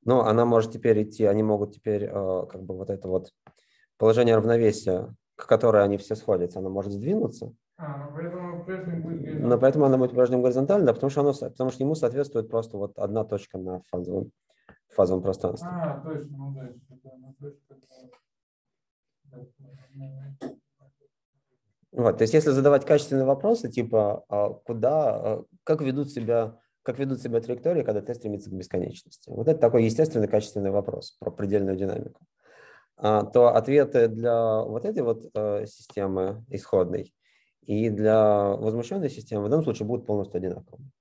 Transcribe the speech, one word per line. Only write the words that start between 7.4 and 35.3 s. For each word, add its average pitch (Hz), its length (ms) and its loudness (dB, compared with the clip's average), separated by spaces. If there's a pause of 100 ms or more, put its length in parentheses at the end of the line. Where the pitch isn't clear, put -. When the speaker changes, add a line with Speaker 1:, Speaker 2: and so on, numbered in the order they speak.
Speaker 2:
А, 147 200 -12
но 139 160 -14
поэтому 175 360 -10
по-прежнему 170 520 -10
будет 165 220 -8
Speaker 1:
Но 143 40 -10
Speaker 2:
горизонтально. 147 320 0
Speaker 1:
поэтому 139 260 4
оно 131 120 4
будет 127 140 2
по-прежнему 123 320 2
горизонтально, 139 440 2
да, 113 60 4
потому 135 180 -2
что 147 100 -2
оно 143 120 2
с-, 139 60 -6 (100)
потому 131 220 -4
что 127 120 -6
ему 151 120 -2
соответствует 123 540 -2
просто 113 280 -4
вот 101 220 -8
одна 101 260 -2
точка 101 320 -8
на 92 320 -8
фазовом, 90 420 -6 (580)
фазовом 92 340 0
пространстве. 95 580 -6
Speaker 2:
А, 147 200 -6
точно, 143 360 -12
ну 139 160 -12
да, 127 140 -14 (220)
это 131 240 -20
одна 131 260 -20
точка, 143 360 -20 (140)
да. 127 200 -20 (1160)
Да, 135 120 -20 (220)
да, 139 140 -20 (680)
да. - 80 -12 (1400)
Speaker 1:
Вот, 117 260 2
то - 60 2
есть 110 100 0
если 151 180 4
задавать 135 340 4
качественные 143 400 2
вопросы, 143 440 0
типа, 113 600 0
а, 101 220 0
куда, 123 640 -2
а, 107 280 -4 (200)
как 156 180 0
ведут 139 300 -2
себя, 113 480 -2 (240)
как 127 160 -6
ведут 135 220 -4
себя 117 200 -2
траектории, 123 420 -2
когда 104 180 -2
Т 120 120 -8
стремится 104 360 -8
к 95 40 -12
бесконечности? - 760 -8
Вот 120 180 -4
это 160 120 2
такой 117 260 6
естественный 113 420 2
качественный 101 440 -2
вопрос - 480 -4
про - 120 -6
предельную 98 460 -2
динамику. - 440 -6 (760)
А, 104 260 2
то 120 320 6
ответы 135 520 4
для 113 560 0
вот 113 220 -8
этой 202 180 -4
вот, 113 300 -2